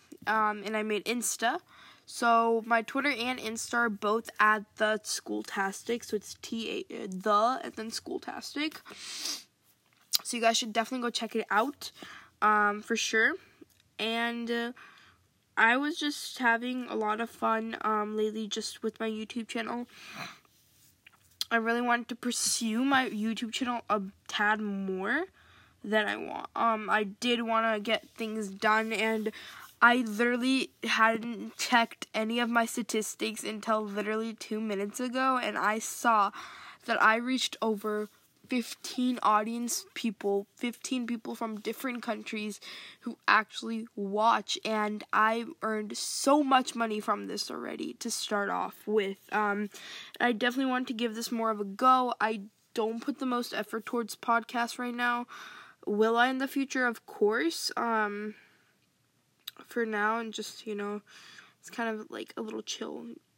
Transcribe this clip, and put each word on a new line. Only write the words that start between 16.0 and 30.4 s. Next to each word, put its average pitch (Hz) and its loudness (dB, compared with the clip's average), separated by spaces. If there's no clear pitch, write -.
having 247 2
a - -4
lot 214 0
of 233 -4
fun, 226 -2
um, 214 0
lately 214 0
just 220 -6
with 220 -2
my 220 -2
YouTube 220 -6
channel. 240 -4
I 233 4
really 233 2
wanted 240 2
to 240 -6
pursue 233 0
my 262 4
YouTube 220 -2
channel 247 -2
a 208 4
tad 214 2
more 202 -2
than 208 2
I 208 0
want. - -8
Um, 220 2
I 214 4
did 233 0
wanna 226 2
get 208 -2
things 220 -4
done, 220 2
and 220 0
I 240 8
literally 240 2